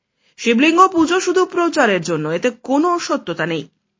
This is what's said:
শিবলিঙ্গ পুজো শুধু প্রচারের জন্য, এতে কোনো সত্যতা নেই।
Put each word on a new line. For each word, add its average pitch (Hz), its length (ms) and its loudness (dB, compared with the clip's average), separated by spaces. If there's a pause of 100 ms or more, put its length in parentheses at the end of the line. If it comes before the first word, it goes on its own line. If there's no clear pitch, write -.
(360)
শিবলিঙ্গ 311 500 4
পুজো 349 340 0
শুধু 359 240 2
প্রচারের 311 580 0
জন্য, 156 260 -4
এতে 180 220 -2
কোনো 302 480 -2
সত্যতা 175 480 -6
নেই। 160 220 -6 (320)